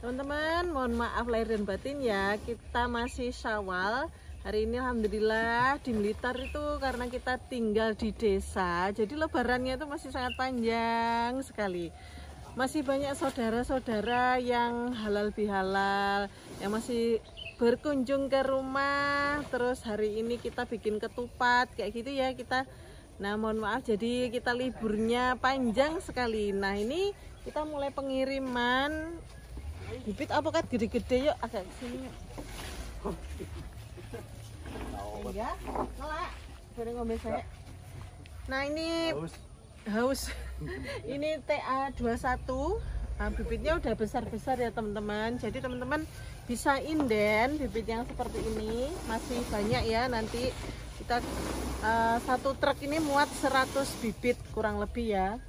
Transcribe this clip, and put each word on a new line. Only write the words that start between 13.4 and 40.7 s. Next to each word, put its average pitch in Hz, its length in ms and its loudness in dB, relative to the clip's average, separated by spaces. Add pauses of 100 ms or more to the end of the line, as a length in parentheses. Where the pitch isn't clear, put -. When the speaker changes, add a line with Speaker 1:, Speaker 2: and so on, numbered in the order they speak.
Speaker 1:
yang 240 640 2
halal 208 320 2
bihalal, 196 960 2 (320)
yang 196 80 -2
masih 233 560 2 (320)
berkunjung 269 720 2
ke 269 160 4
rumah. 285 1040 2
Terus 247 320 0
hari 214 400 0
ini 233 160 0
kita 240 320 -4
bikin 214 320 0
ketupat 247 720 4
kayak 208 240 -2
gitu 233 160 -4
ya 262 240 2
kita. 254 320 0 (520)
Nah, 202 160 0
mohon 220 240 0
maaf, 220 240 0
jadi 240 480 2
kita 240 240 0
liburnya 240 880 2
panjang 269 560 4
sekali. 220 560 0
Nah, 196 160 2
ini 294 400 0 (320)
kita 302 240 -4
mulai 277 240 -2
pengiriman 269 1200 0 (960)
bibit 208 240 -4
apokat 302 400 2
gede-gede. 247 560 2
Yuk, - 160 2
agak 220 320 -6
sini. 254 320 -8 (3250)
Ya, 247 160 -4 (480)
ngelak. 311 320 -4 (400)
Bareng 233 240 -6
ngombe 226 240 -2
saya. - 240 -2 (1040)
Nah, 262 160 0
ini 330 480 0
Speaker 2:
Haus. 156 240 -4 (480)
Speaker 1:
haus. 240 380 2 (420)
<laughs> 269 480 -6